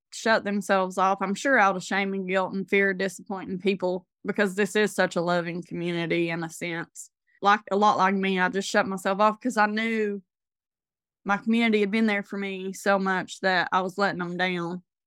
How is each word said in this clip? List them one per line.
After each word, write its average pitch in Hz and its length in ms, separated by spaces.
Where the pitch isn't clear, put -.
shut 220 320
themselves 196 540
off, 190 240
I'm 196 120
sure, 269 240
out 196 180
of 180 80
shame 196 280
and 190 160
guilt 185 240
and 190 160
fear 196 220
of 185 80
disappointing 185 640
people, 185 460
because 190 300
this 202 180
is 214 180
such 185 240
a 180 40
loving 175 420
community 170 680
in 165 120
a 165 80
sense. 170 600
Like, 202 200
a 196 60
lot 202 200
like 185 200
me, 190 240
I 180 80
just 190 200
shut 202 200
myself 196 320
off 214 200
'cause 247 160
I 214 100
knew 214 560
my 196 120
community 226 440
had 202 120
been 226 140
there 202 180
for - 120
me 190 360
so 196 260
much 190 420
that 185 320
I 185 80
was 185 160
letting 185 220
them 180 180
down. 180 460